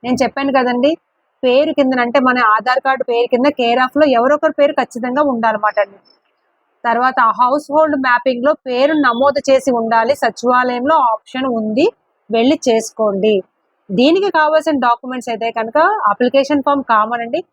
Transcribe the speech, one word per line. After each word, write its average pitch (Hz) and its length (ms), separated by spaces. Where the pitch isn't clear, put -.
నేను 247 180
చెప్పాను 277 360
కదండి, 247 320
పేరు 269 280
కిందన 262 280
అంటే 240 200
మన 254 180
ఆధార్ 247 300
కార్డు 269 240
పేరు 240 160
కింద 247 200
care 240 260
of 240 140
లో 311 40
ఎవరొకరి 302 400
పేరు 294 220
ఖచ్చితంగా 247 420
ఉండాలన్నమాట 214 520
అండి. 196 140
తర్వాత 247 360
హౌస్ 262 320
హోల్డ్ 302 240
మ్యాపింగ్ 247 500
లో 302 60
పేరు 262 240
నమోదు 269 340
చేసి 269 200
ఉండాలి, 226 340
సచివాలయంలో 247 840
ఆప్షన్ 254 360
ఉంది, 214 260
వెళ్ళి 240 280
చేసుకోండి. 214 680
దీనికి 320 480
కావాల్సిన 311 380
డాక్యుమెంట్స్ 247 460
అయితే 226 260
కనుక 220 200
అప్లికేషన్ 269 540
ఫామ్ 285 160
కామన్ 226 340
అండి. 262 140